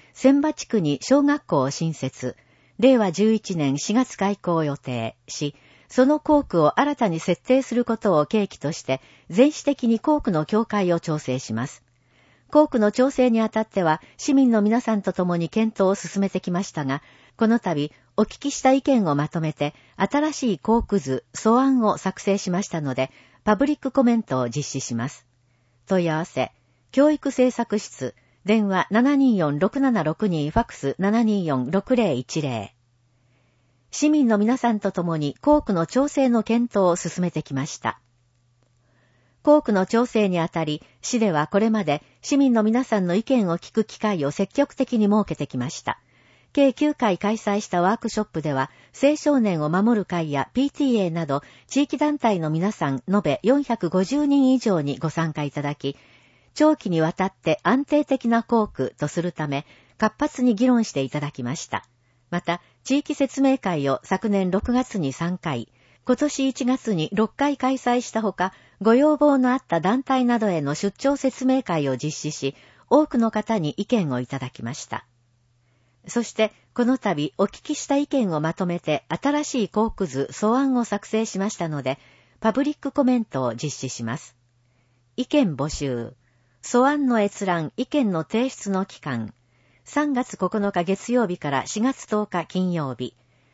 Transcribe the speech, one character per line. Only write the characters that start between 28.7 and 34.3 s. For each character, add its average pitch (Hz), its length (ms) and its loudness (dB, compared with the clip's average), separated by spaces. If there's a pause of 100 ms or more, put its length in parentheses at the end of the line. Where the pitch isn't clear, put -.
七 254 260 2
二 262 200 4
四 147 220 0
六 196 220 0
七 247 220 2
六 160 260 -2
二、 156 220 -2
フ - 80 0
ァ - 40 4
ッ - 40 -8
ク - 80 -20
ス - 240 -4
七 208 240 2
二 208 240 0
四 135 240 0
六 196 260 0
零 202 200 2
一 143 260 -4
零。 120 300 -6 (1200)
市 294 160 0
民 302 200 4
の 214 100 4